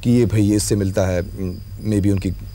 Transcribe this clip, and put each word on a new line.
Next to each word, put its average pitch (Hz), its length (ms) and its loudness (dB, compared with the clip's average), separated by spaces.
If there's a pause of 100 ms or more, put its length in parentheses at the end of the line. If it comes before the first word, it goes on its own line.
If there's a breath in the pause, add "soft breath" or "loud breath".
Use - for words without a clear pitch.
कि 123 80 2
ये 120 140 6
भाई, 107 160 2
ये 104 140 4
इससे 107 200 0
मिलता 98 300 0
है, 90 160 0
म-, 92 380 -8 (280)
maybe 101 240 2
उनकी 95 220 0 (220)